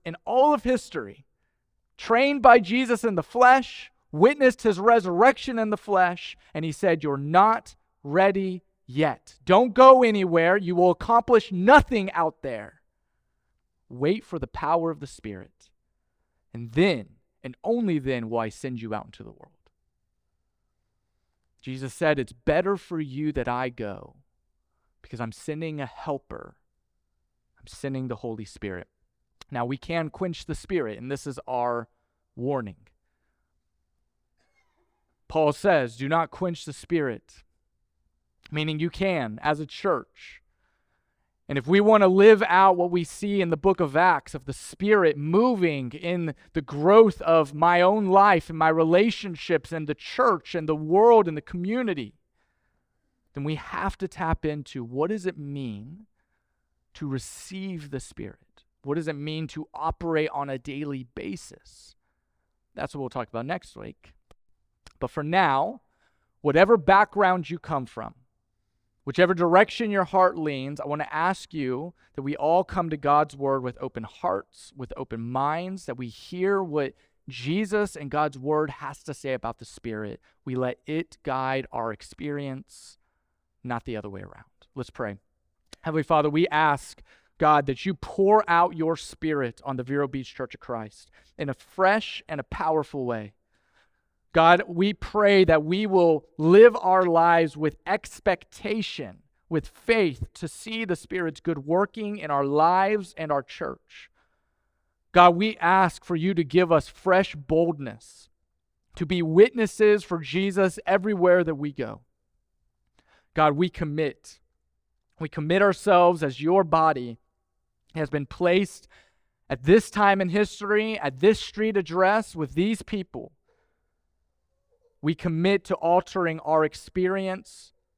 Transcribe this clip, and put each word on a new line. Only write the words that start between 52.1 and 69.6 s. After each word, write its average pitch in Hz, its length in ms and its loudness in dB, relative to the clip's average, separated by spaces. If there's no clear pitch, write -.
then 143 120 -10
we 156 100 -4
have - 440 -8
to 190 100 -8
tap 165 360 -4
into 147 380 -8
what 131 260 -4
does 202 160 -6
it 180 120 -6
mean 143 720 -12
to 151 120 -10
receive 160 840 -10
the 131 100 -8
Spirit? - 640 -20
What 143 120 -6
does 160 120 -6
it 156 60 -6
mean 156 340 -8
to - 260 -14
operate 160 600 -4
on 143 160 -8
a 135 80 -6
daily 139 480 -10
basis? - 800 -16
That's 143 180 -10
what 147 60 -12
we'll 127 100 -8
talk 123 200 -10
about 117 160 -8
next - 320 -12
week. - 340 -18
But 127 120 -6
for 151 120 -6
now, 170 580 0
whatever 175 340 4
background 190 720 2
you 165 80 -10
come 143 280 -6
from, 113 300 -14
whichever 175 300 2
direction 180 580 2